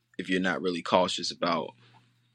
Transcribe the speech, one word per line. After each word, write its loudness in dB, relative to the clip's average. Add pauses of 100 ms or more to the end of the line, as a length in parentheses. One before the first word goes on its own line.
(180)
if -8
you're 2
not 0
really -2
cautious 2
about -2 (640)